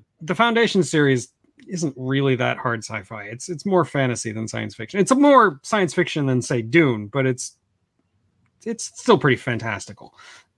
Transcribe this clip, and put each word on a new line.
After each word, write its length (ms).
the 140
Foundation 480
series 460
isn't 300
really 380
that 220
hard 260
sci-fi. 420
It's, 240
it's 160
more 200
fantasy 460
than 160
science 280
fiction. 240
It's 120
a 40
more 480
science 300
fiction 320
than, 160
say, 200
Dune, 460
but 180
it's, 300
it's 200
still 180
pretty 200
fantastical. 760